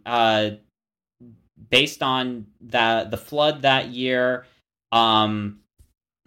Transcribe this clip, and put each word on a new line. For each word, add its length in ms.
uh, 440
based 320
on 440
the, 500
the 60
flood 460
that 260
year, 580
um, 680